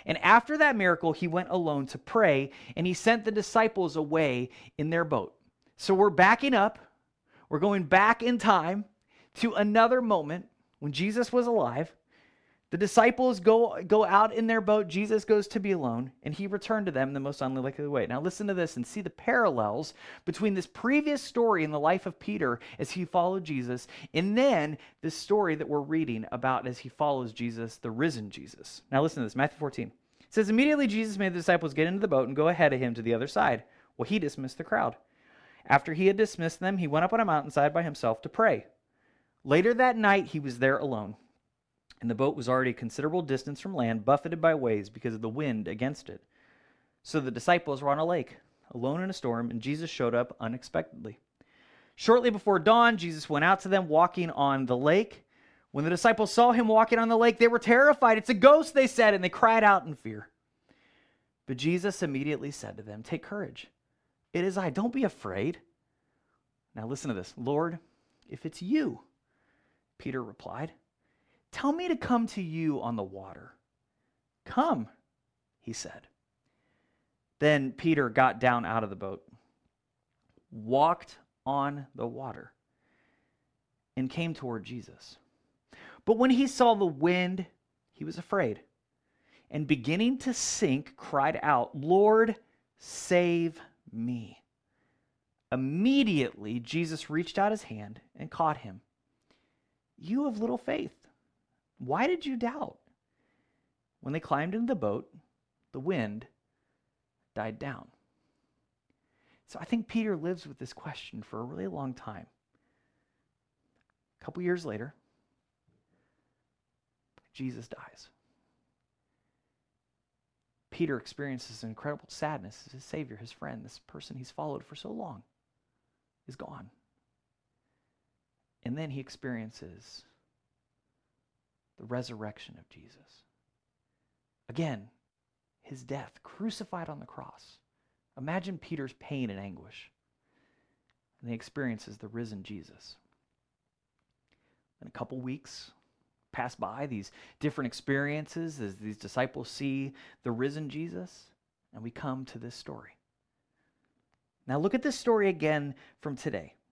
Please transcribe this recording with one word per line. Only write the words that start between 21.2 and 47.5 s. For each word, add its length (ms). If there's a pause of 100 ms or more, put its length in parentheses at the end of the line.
story 420
in 80
the 80
life 280
of 120
Peter 400 (200)
as 100
he 160
followed 400
Jesus, 420 (260)
and 240
then 400 (240)
this 140
story 400
that 140
we're 100
reading 520
about 360
as 120
he 100
follows 420
Jesus, 460
the 140
risen 400
Jesus. 500 (100)
Now 120
listen 180
to 60
this, 80
Matthew 240
fourteen. 320 (280)
It 140
says, 160
"Immediately 380
Jesus 320
made 140
the 60
disciples 360
get 120
into 120
the 100
boat 180
and 80
go 140
ahead 240
of 80
him 140
to 80
the 100
other 140
side, 360 (320)
while 140
he 100
dismissed 380
the 80
crowd. 320 (680)
After 260
he 140
had 100
dismissed 420
them, 200
he 80
went 180
up 80
on 60
a 60
mountainside 480
by 100
himself 400
to 60
pray. 360 (800)
Later 320
that 200
night, 300
he 140
was 200
there 200
alone." 360 (840)
And 80
the 60
boat 200
was 140
already 220
a 20
considerable 480
distance 380
from 140
land, 320
buffeted 360
by 140
waves 340
because 260
of 60
the 80
wind 380
against 420
it. 120 (800)
So 160
the 120
disciples 500